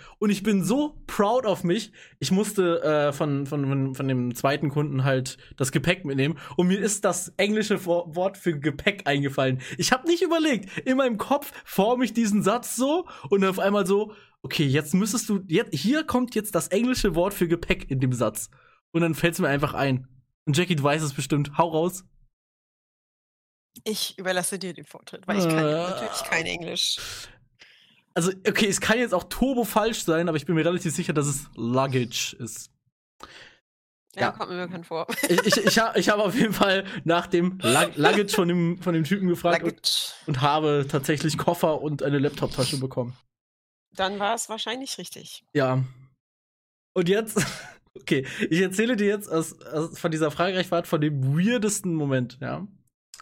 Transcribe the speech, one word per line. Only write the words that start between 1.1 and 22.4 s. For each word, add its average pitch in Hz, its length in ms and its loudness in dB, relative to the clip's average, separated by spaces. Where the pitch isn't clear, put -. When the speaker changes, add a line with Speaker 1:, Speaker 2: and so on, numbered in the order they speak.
Speaker 1:
of 190 180 0
mich. 180 280 0
Ich 135 140 -4
musste, 185 500 2
äh, 147 320 2
von, 143 320 -2
von, 139 220 -2
von, 135 260 0
von 135 140 -4
dem 123 260 0
zweiten 147 360 0
Kunden 143 340 0
halt 131 340 0
das - 160 -2
Gepäck 170 320 0
mitnehmen. 139 360 0
Und 180 100 4
mir 190 140 2
ist 208 260 0
das 175 220 0
englische 208 480 0
Wo-, 170 200 2
Wort 190 220 -2
für 165 220 -2
Gepäck 156 460 -2
eingefallen. 139 560 0
Ich 175 140 0
hab 262 140 2
nicht 339 180 2
überlegt. 311 560 0
In 262 180 0
meinem 247 220 2
Kopf 285 340 -2
form 240 380 2
ich 254 100 2
diesen 208 300 2
Satz 214 340 0
so 294 320 0
und 196 160 4
auf 190 140 0
einmal 202 260 2
so, 202 280 0
„Okay, 143 240 0
jetzt 151 300 2
müsstest 208 340 0
du, 202 180 0
jetzt, 160 280 0
hier 240 280 2
kommt 247 300 0
jetzt 214 220 -2
das 165 140 -2
englische 226 440 2
Wort 180 220 2
für 180 120 2
Gepäck - 440 -2
in 135 80 0
dem 127 140 2
Satz.“ 113 360 -2
Und 165 80 2
dann 165 120 2
fällt's 170 240 0
mir 170 120 2
einfach 143 260 0
ein. 131 320 0
Und 143 100 2
Jackie, 175 200 2
du 135 60 0
weißt 151 200 2
es 143 100 -2
bestimmt. 143 440 -2
Hau 170 120 4
raus. 165 360 -2